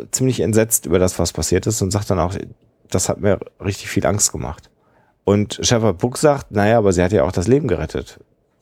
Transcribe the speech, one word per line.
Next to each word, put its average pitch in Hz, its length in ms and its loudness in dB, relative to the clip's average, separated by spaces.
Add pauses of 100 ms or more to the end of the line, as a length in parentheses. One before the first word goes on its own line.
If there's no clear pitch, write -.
ziemlich 127 300 -2
entsetzt 110 480 0
über 82 100 2
das, 92 220 2
was 87 140 0
passiert - 340 -2
ist 107 160 -2
und 95 80 -2
sagt 101 180 -4
dann 95 100 2
auch, 87 140 0 (560)
„Das - 200 -2
hat - 100 -4
mir 98 200 0 (240)
richtig - 260 -6
viel - 180 -2
Angst 101 240 0
gemacht.“ - 400 -12 (520)
Und 101 380 0
Shepard 107 380 2
Book 123 180 -2
sagt, 143 340 2
„Naja, 107 280 4
aber 98 140 4
sie 87 100 2
hat 92 80 2
ja 92 140 4
auch 87 60 -2
das 92 160 -2
Leben 139 200 2
gerettet.“ 78 520 -6 (420)